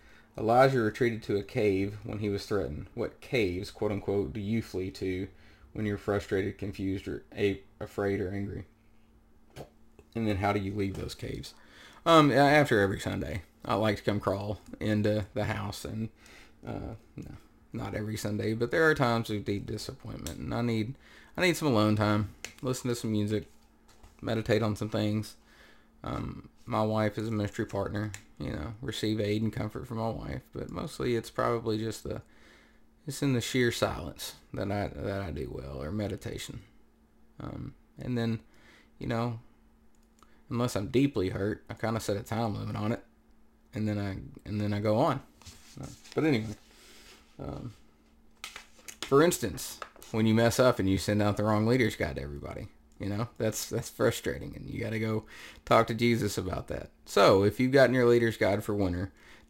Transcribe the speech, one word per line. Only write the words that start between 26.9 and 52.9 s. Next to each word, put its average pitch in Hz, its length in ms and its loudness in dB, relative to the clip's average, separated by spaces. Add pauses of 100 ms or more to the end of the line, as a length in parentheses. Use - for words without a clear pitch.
is 110 120 -4
a - 20 -4
ministry 107 340 -2
partner, 104 460 -4 (280)
you 120 120 -6
know, 113 300 -6
receive 110 400 -2
aid 104 200 0
and 110 120 0
comfort - 340 -6
from 117 100 -8
my 113 120 -2
wife, - 320 -8 (120)
but - 160 -8
mostly 135 460 -4
it's 110 140 -4
probably 113 480 0
just 110 260 -6
the, - 180 -8 (840)
it's 139 140 -8
in 139 120 2
the 120 80 2
sheer 120 300 2
silence - 640 -4 (180)
that 98 180 -4
I, 101 220 -2
that 98 280 -4
I 92 100 -6
do 71 200 -6
well, 67 300 -10
or 76 100 -6
meditation. 104 680 -6 (800)
Um, - 340 -10 (260)
and 123 180 -4
then, 113 220 -2 (600)
you - 80 -8
know, 117 320 -2 (1120)
unless 120 260 -2
I'm 98 120 -4
deeply 135 420 2
hurt, 101 400 -2
I 110 60 -8
kinda 113 240 -2
set 101 180 -2
a 98 60 -6
time 110 320 -2
limit 104 200 -6
on 104 160 -2
it, - 120 -4 (720)
and 107 140 -2
then 104 100 -2
I, 101 200 -4 (300)
and 107 120 -4
then 104 140 0
I 104 60 -2
go 107 180 2
on. 135 240 2 (600)
Uh, 135 60 -12 (260)
but 139 120 0
anyway, 110 300 2 (840)
um, 135 320 -10 (1300)
for 139 220 6
instance, 110 560 -2 (320)
when 110 140 4
you 110 80 6
mess 113 260 6
up 127 200 6
and 95 100 2
you 95 80 4
send 104 240 2
out 104 160 2
the 104 60 0
wrong 107 220 4
leader's 117 300 2
guide 71 220 -4
to 67 40 -6
everybody, - 460 -10 (320)